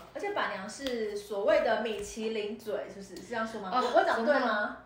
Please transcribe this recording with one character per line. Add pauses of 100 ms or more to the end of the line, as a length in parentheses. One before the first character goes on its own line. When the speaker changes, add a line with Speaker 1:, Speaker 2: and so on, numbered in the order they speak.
(140)
Speaker 1:
而
且
板
娘
是
所
谓
的
米
其
林
嘴，
是
不
是？
是
这
样
说
吗？
Speaker 2:
哦， (120)
Speaker 1:
我，
我
讲
对
吗？
Speaker 2:
真
的。